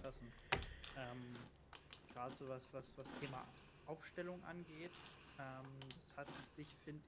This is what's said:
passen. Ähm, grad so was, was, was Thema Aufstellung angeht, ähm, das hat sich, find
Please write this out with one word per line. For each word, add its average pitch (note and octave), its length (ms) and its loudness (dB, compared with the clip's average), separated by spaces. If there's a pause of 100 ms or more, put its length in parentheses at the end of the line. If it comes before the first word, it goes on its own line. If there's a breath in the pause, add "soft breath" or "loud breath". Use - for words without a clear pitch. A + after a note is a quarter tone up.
passen. B2+ 300 -2 (640 loud breath)
Ähm, B2 400 0 (760)
grad B2 260 2
so C#3 100 0
was, B2+ 140 4 (100)
was, C3 240 -2
was C3 100 -2 (140)
Thema C3 260 2 (400)
Aufstellung F3 580 2
angeht, E3+ 460 -2 (480)
ähm, C3 280 0 (340)
das - 160 -8
hat C#3+ 120 2 (280)
sich, D3+ 100 -2 (180)
find D3+ 240 0